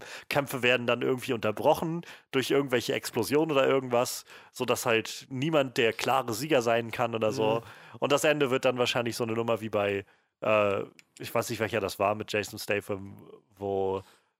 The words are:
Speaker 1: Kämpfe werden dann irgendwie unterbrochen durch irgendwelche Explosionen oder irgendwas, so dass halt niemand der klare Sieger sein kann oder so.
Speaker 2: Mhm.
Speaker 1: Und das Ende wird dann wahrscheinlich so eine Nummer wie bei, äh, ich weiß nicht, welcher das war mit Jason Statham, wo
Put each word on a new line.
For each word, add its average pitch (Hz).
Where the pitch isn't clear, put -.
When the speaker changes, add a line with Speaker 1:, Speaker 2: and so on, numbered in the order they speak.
Speaker 1:
Kämpfe 135
werden 123
dann 120
irgendwie 131
unterbrochen 123
durch 131
irgendwelche 135
Explosionen 127
oder 135
irgendwas, 127
so -
dass 117
halt 113
niemand 135
der 113
klare 123
Sieger 135
sein 117
kann 117
oder 110
so. 110
Speaker 2:
Mhm. -
Speaker 1:
Und 135
das 143
Ende 147
wird 131
dann 127
wahrscheinlich 120
so -
eine 113
Nummer 117
wie 110
bei, 101
äh, 104
ich 131
weiß 117
nicht, 113
welcher 110
das 95
war 104
mit 107
Jason 104
Statham, 101
wo 98